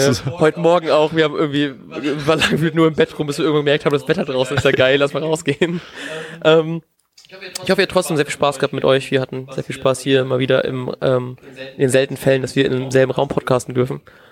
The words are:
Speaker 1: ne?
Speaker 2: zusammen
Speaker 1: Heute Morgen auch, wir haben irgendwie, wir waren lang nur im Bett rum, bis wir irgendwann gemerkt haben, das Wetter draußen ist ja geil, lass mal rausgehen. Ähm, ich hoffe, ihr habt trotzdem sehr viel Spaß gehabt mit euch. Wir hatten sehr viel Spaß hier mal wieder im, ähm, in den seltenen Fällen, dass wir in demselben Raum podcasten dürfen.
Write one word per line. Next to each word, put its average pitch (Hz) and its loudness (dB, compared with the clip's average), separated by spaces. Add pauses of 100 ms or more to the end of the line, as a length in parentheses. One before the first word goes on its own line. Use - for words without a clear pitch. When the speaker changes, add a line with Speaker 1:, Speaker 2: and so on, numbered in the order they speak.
Speaker 1:
ne? 135 4
Speaker 2:
zusammen - -6
Speaker 1:
Heute 156 2
Morgen 170 4
auch, 151 4
wir 160 4
haben 151 -2
irgendwie, 143 -2 (300)
wir 143 -4
waren 160 2
lang 151 0
nur 160 6
im 156 -2
Bett 156 0
rum, 151 -4
bis 143 -6
wir 160 0
irgendwann 147 2
gemerkt 143 2
haben, 151 0
das 143 -2
Wetter 165 0
draußen 131 -2
ist 127 0
ja 135 4
geil, 131 4
lass 143 0
mal 139 -4
rausgehen. 160 -2 (640)
Ähm, 160 2 (460)
ich 185 -8
hoffe, 190 2
ihr 180 2
habt - -6
trotzdem 175 0
sehr 147 2
viel - -8
Spaß 143 -2
gehabt 143 -2
mit 135 -4
euch. 135 2
Wir 135 2
hatten 131 -8
sehr 131 -6
viel 127 -10
Spaß 131 0
hier 135 2
mal 131 -2
wieder 131 2
im, 127 -6
ähm, 127 -2 (380)
in - -6
den 135 2
seltenen 131 2
Fällen, 135 2
dass 127 -6
wir 139 2
in 139 -2
demselben 131 2
Raum 139 -2
podcasten 127 -2
dürfen. 131 -2 (320)